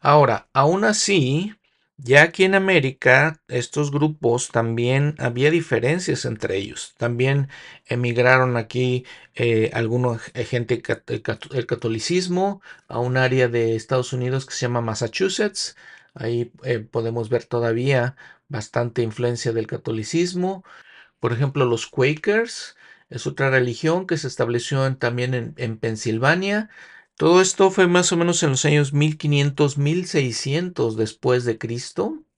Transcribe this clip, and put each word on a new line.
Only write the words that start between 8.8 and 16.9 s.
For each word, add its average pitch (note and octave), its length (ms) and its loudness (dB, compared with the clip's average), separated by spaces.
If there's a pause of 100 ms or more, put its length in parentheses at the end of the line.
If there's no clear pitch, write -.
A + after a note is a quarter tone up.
eh, A2+ 380 2
algunos, A#2+ 500 -2 (120)
eh, B2 100 -6
gente A#2+ 380 -4
cat-, - 280 -6
el A2 120 -6
cat-, - 320 -8
el B2 120 -4
catolicismo F3+ 920 -2 (280)
a A#2 100 -8
un B2 180 -2
área B2+ 320 2
de A2+ 280 0
Estados B2+ 360 -2
Unidos C3 340 -4
que - 80 -14
se - 80 -6
llama A#2+ 180 -2
Massachusetts. F#3 960 -4 (380)
Ahí, A#2+ 360 -4 (140)
eh, B2 160 -2
podemos A2+ 480 -4